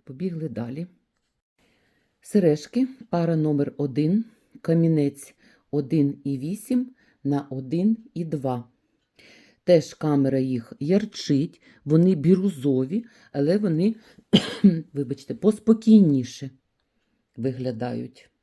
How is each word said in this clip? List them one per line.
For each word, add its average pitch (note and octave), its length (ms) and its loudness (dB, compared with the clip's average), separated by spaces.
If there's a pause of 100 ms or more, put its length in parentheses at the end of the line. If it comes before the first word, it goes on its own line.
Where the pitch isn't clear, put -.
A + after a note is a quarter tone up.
Побігли D#3+ 440 -8
далі. A#2+ 380 -10 (1300)
Сережки, G3 680 0 (220)
пара E3 260 0
номер D3 400 0
один, D3+ 480 0 (380)
камінець D#3+ 720 0 (360)
один C#3+ 540 0
і C#3 140 -4
вісім A3+ 560 -6 (300)
на C#3+ 260 -2
один D#3+ 460 -2 (180)
і E3+ 100 -6
два. C3 440 -6 (960)
Теж F3 300 4
камера C#3 440 0
їх C3 420 -4
ярчить, E3 800 -2 (220)
вони E3+ 300 4
бірюзові, D#3 880 0 (280)
але D3 260 0
вони, G3 360 0 (680)
<coughs> E3 300 2
вибачте, C#3 420 -8
поспокійніше G3+ 1160 2 (840)
виглядають. B2 920 -8 (120)